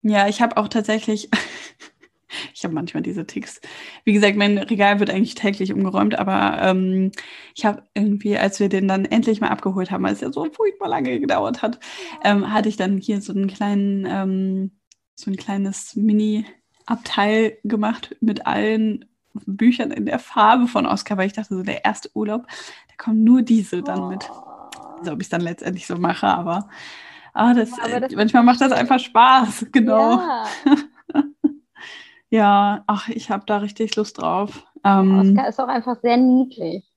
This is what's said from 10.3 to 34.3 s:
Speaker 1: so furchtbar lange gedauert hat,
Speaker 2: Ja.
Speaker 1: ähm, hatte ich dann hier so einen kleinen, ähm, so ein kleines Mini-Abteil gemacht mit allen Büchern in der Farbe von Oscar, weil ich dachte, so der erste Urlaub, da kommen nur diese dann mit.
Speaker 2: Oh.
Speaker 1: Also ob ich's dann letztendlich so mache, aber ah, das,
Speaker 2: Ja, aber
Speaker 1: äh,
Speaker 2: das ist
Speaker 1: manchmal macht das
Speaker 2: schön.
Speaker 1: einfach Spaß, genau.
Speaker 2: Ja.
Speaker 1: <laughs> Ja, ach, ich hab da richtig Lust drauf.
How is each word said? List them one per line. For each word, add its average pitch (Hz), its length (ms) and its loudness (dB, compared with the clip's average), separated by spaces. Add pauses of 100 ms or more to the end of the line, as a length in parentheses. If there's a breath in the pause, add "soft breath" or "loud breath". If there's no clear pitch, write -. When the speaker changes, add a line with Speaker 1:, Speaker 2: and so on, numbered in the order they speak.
Speaker 1:
so 330 200 -6
furchtbar 403 380 -4
lange 254 300 -2
gedauert 277 420 -2
hat, 226 180 -4 (440 loud breath)
Speaker 2:
Ja. 202 80 4
Speaker 1:
ähm, 202 200 0
hatte 214 180 0
ich 214 80 -6
dann 196 200 -2
hier 202 240 -4
so - 100 -12
einen 196 140 -2
kleinen, 196 640 -2
ähm, 190 640 -2 (420)
so - 160 -10
ein 190 80 -4
kleines 196 580 -8
Mini-Abteil 214 1700 -2
gemacht 214 580 -4
mit 214 260 -2
allen 220 580 0 (400)
Büchern 226 460 2
in 208 140 -6
der - 140 -2
Farbe 240 480 4
von 214 180 0
Oscar, 196 320 -4
weil 190 100 0
ich 202 60 -6
dachte, 202 220 -8
so 185 80 -4
der 202 200 -6
erste - 300 -2
Urlaub, 214 340 -4
da - 500 -20
kommen 220 260 2
nur 247 180 8
diese 214 420 0
dann 185 240 -6
mit. 190 240 -10
Speaker 2:
Oh. - 140 -20 (540)
Speaker 1:
Also 175 120 -8
ob 147 100 -6
ich's - 80 -10
dann 175 120 -2
letztendlich 175 460 -8
so 175 100 -6
mache, 180 300 -2
aber 175 420 -2 (680 loud breath)
ah, 240 160 6
das, 233 240 0
Speaker 2:
Ja, 226 60 -8
aber 240 160 -4
Speaker 1:
äh, - 20 -2
Speaker 2:
das 262 120 -6
ist - 40 -6
Speaker 1:
manchmal 220 260 4
macht 247 180 6
das 269 120 4
Speaker 2:
schön. - 0 -
Speaker 1:
einfach 254 260 2
Spaß, 247 760 4
genau. 226 460 4
Speaker 2:
Ja. 247 460 -6
Speaker 1:
<laughs> - 300 0 (1300 loud breath)
Ja, 202 580 4
ach, 208 220 -4
ich 226 220 -10
hab 202 160 -4
da 214 100 0
richtig 208 380 -4
Lust 208 260 -4
drauf. 180 440 -4 (180)